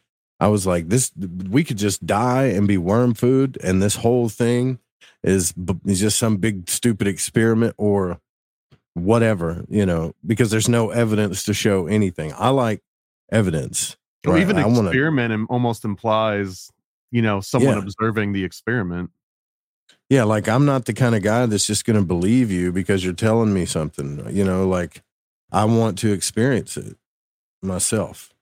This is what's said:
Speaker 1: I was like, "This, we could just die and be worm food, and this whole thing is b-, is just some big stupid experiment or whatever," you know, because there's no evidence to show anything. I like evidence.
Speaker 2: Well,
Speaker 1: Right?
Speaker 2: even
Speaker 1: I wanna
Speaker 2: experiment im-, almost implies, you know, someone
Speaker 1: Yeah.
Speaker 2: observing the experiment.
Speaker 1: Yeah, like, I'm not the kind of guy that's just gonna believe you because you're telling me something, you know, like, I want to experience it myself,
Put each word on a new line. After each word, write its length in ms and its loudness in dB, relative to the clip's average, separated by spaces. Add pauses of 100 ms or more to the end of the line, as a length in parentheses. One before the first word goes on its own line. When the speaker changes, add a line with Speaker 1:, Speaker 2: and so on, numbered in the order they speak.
(400)
Speaker 1:
I 80 2
was 180 2
like, 240 0
"This, 220 0 (380)
we 140 2
could 140 -8
just 280 -4
die 400 2
and 220 2
be 100 2
worm 360 2
food, 500 0
and 180 2
this 160 2
whole 320 2
thing 500 0 (440)
is 300 2
b-, 320 -4
is 140 0
just 180 0
some 200 0
big 320 -4
stupid 380 0
experiment 720 0
or 420 0 (760)
whatever," 760 0
you 160 2
know, 280 -2 (120)
because 260 0
there's 180 0
no 220 2
evidence 520 0
to 100 -2
show 340 0
anything. 500 -2
I 120 0
like 320 0 (500)
evidence. 640 -2 (280)
Speaker 2:
Well, 100 2
Speaker 1:
Right? 60 4
Speaker 2:
even 160 0
Speaker 1:
I 100 2
wanna 240 2
Speaker 2:
experiment 420 0
im-, 160 -4
almost 360 -2
implies, 880 -2 (400)
you 100 0
know, 200 0
someone 340 2
Speaker 1:
Yeah. 80 -2
Speaker 2:
observing 500 -4
the 100 -2
experiment. 680 -6 (960)
Speaker 1:
Yeah, 140 4
like, 240 0
I'm 180 4
not 200 0
the 80 -4
kind 220 2
of 80 -2
guy 220 2
that's 220 0
just 180 -4
gonna 180 2
believe 480 2
you 200 0
because 320 0
you're 100 -4
telling 400 2
me 120 0
something, 680 -6
you 100 0
know, 240 0
like, 340 -4 (500)
I 140 2
want 340 2
to 120 0
experience 640 -2
it 200 -14 (640)
myself, 800 -4